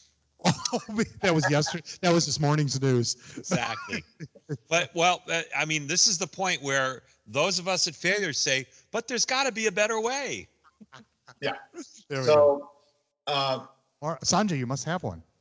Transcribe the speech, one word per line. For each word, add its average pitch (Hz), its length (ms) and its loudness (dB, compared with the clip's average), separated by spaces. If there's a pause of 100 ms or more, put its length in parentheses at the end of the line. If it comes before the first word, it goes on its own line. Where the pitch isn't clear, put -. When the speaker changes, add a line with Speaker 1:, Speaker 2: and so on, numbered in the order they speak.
(440)
Speaker 1:
<laughs> 180 80 4 (720)
That 185 120 4
was 160 160 4
yesterday. 151 360 0 (160)
That 175 120 4
was 165 120 4
this 139 160 -2
morning's 147 400 2
news. 127 340 2 (220)
Speaker 2:
Exactly. 117 720 -4
Speaker 1:
<laughs> - 40 -20 (560)
Speaker 2:
But, 170 240 0
well, 175 340 2
uh, 165 140 -2 (160)
I 147 80 0
mean, 156 220 -2
this 175 180 2
is 180 140 0
the 180 80 -4
point 180 340 -4
where 135 400 -2 (240)
those 160 320 0
of 175 100 -8
us 185 200 0
at 156 80 -8
Failure 190 360 0
say, 131 360 0 (240)
"But 226 160 -6
there's 240 180 -2
gotta 262 260 0
be 220 140 -4
a 214 60 0
better 214 280 0
way." 226 480 -6 (960)
Speaker 3:
Yeah. 139 120 -4 (540)
Speaker 1:
There 139 120 -4
we 131 80 -4
Speaker 3:
So, 151 80 8
Speaker 1:
go. 143 360 4 (540)
Speaker 3:
uh, 135 400 -2 (360)
Speaker 1:
Or, 151 220 -6
Sanjay, 185 360 2
you 123 80 -4
must 135 180 -6
have 170 160 -4
one. 85 220 -8 (180)